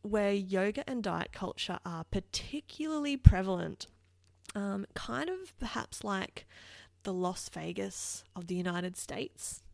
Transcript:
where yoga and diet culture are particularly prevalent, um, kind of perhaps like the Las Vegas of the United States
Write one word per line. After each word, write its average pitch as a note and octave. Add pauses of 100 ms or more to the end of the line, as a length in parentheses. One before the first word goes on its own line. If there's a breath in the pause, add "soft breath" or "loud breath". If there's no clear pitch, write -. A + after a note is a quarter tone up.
where G#3
yoga G3+
and B3
diet E3+
culture -
are E3
particularly D4
prevalent, F#3 (680)
um, G3+
kind C4+
of F#4
perhaps -
like G3 (560 loud breath)
the G3
Las F3+
Vegas F3 (140)
of F3+
the F3+
United F3+
States - (100)